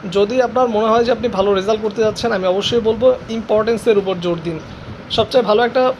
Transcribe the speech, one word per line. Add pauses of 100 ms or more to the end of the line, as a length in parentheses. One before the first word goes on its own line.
(100)
যদি
আপনার
মনে
হয়
যে
আপনি
ভালো
result
করতে
যাচ্ছেন,
আমি
অবশ্যই
বলবো (160)
ইম্পর্টেন্সের
উপর
জোর
দিন। (520)
সবচেয়ে
ভালো
একটা